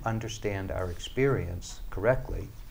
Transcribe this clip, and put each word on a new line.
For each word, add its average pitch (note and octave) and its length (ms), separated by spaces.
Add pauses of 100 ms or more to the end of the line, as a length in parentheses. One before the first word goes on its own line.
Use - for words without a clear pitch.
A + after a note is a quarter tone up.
understand G#2+ 640
our F#2 180
experience F2+ 1000
correctly G#2 600 (220)